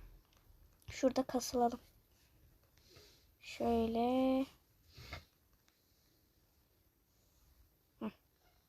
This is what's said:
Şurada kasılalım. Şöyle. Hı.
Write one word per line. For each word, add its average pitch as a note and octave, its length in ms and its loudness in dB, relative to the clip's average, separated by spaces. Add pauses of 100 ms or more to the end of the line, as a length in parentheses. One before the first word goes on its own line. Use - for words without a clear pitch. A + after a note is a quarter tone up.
(880)
Şurada C4 340 2
kasılalım. A#3+ 560 0 (1600)
Şöyle. A#3+ 1040 2 (3500)
Hı. A3 120 -6 (580)